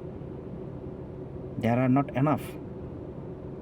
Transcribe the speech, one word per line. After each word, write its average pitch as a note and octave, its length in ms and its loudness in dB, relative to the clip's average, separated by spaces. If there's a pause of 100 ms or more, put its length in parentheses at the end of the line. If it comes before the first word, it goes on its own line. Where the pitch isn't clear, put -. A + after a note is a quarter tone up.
(1600)
they A2+ 100 6
are B2+ 280 8
not C#3 220 2
enough। D3 200 6 (1200)